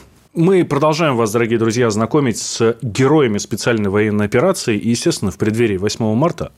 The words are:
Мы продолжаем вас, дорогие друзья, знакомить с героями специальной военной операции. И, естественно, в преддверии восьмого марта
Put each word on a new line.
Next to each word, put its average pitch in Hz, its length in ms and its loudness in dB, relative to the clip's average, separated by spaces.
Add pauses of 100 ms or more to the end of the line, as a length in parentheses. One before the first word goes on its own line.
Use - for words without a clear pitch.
(340)
Мы 170 300 2
продолжаем 147 540 0
вас, 113 140 0
дорогие 117 260 0
друзья, 113 320 2
знакомить 113 500 0
с - 420 -2
героями 131 580 2
специальной 107 500 -2
военной 104 360 0
операции. 120 520 0
И, 107 140 -2
естественно, 120 400 -2
в - 60 -12
преддверии 107 400 0
восьмого 107 380 -2
марта 127 420 -2